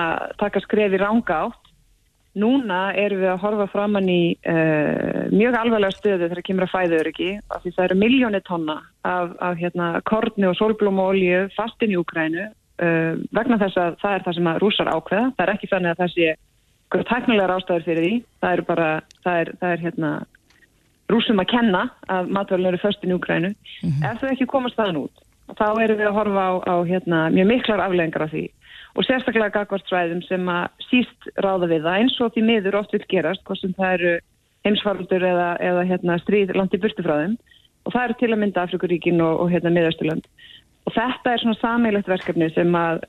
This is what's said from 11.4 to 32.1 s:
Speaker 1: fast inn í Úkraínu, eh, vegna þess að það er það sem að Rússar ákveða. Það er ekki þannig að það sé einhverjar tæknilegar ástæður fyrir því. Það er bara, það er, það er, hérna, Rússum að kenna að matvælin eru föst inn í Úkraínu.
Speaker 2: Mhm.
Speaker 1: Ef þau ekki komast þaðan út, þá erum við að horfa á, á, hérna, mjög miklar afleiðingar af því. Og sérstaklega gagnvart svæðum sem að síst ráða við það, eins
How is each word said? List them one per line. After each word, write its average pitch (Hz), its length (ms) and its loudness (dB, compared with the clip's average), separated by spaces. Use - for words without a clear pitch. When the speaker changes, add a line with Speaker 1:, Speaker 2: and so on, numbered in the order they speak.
Speaker 1:
fast 226 300 -6
inn 220 100 0
í 180 80 0
Úkraínu, 165 460 -4
eh, 165 380 0
vegna 233 260 2
þess 196 180 0
að 175 240 0
það 202 160 -2
er 190 80 -4
það 175 120 -4
sem 175 120 0
að 165 140 0
Rússar 190 320 2
ákveða. 214 420 -2
Það 175 120 0
er 202 80 0
ekki 196 160 -6
þannig 180 200 0
að 165 60 -2
það 175 160 0
sé 170 140 2
einhverjar 180 180 0
tæknilegar 208 460 2
ástæður 175 300 -2
fyrir 165 200 0
því. 196 80 2
Það 180 120 0
er 170 80 0
bara, 165 280 0
það 175 160 0
er, 165 180 -2
það 180 140 -2
er, 165 60 -4
hérna, 160 320 -4
Rússum 214 320 2
að 180 80 -2
kenna 214 320 2
að 185 260 -4
matvælin 190 380 0
eru 180 100 0
föst 208 260 -2
inn 180 80 -2
í 180 60 0
Úkraínu. 170 340 -2
Speaker 2:
Mhm. 151 240 -2
Speaker 1:
Ef 226 160 -6
þau 269 80 -2
ekki 262 180 0
komast 247 300 -2
þaðan 185 240 -2
út, - 240 -12
þá - 160 -2
erum 220 160 2
við 214 100 2
að 202 60 0
horfa 202 320 0
á, 185 140 0
á, 180 160 -2
hérna, 175 340 0
mjög 185 180 4
miklar 226 320 2
afleiðingar 175 400 0
af 156 100 -4
því. 160 140 -6
Og 196 100 0
sérstaklega 226 480 0
gagnvart 196 340 -4
svæðum 175 360 0
sem 185 220 -2
að 175 240 -2
síst - 380 0
ráða 190 320 2
við 160 140 2
það, 175 160 0
eins 254 220 2